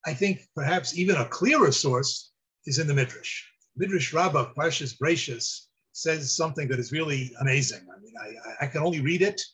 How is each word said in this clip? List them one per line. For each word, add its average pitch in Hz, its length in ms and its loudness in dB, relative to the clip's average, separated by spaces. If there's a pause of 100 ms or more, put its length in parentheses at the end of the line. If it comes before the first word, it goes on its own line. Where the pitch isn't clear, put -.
I - 80 -4
think 190 420 0
perhaps 160 420 0
even 180 200 4
a 120 80 2
clearer 233 460 4
source 131 600 0 (340)
is 139 140 -2
in 160 80 0
the 143 60 2
Midrash. - 500 -2 (320)
Midrash 180 380 0
Rabbah, 151 400 2
Parshas 151 440 -2
Bereishis, 143 680 -2 (240)
says 160 440 -2
something 156 340 -2
that 127 100 0
is 120 120 -4
really 143 500 -2
amazing. 139 520 0
I - 60 -20
mean, - 220 -20
I, - 60 -10 (220)
I, - 160 -6
I - 20 -4
can 147 160 -2
only 165 180 0
read 170 200 2
it. 202 200 0 (120)